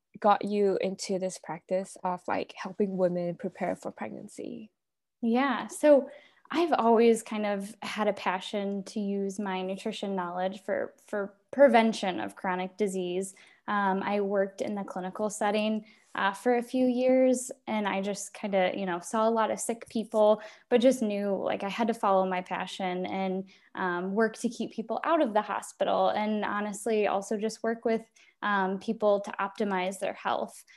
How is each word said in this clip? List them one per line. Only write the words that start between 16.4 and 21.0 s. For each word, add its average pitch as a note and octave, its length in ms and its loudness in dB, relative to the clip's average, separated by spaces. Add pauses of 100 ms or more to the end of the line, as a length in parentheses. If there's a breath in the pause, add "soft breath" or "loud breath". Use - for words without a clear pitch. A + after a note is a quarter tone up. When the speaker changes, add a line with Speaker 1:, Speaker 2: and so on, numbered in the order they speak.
Speaker 2:
a A#3+ 40 0
few B3+ 240 0
years, B3+ 640 4 (160)
and G#3+ 220 -2
I F#3+ 120 -2
just G3 360 -6
kinda, F#3+ 400 2
you G3 100 -4
know, F3 140 -2
saw A3 280 0
a A3+ 40 2
lot A3 180 2
of G#3 100 -2
sick - 300 -6
people, G#3+ 540 4 (260 loud breath)
but A#3+ 100 4
just B3 220 6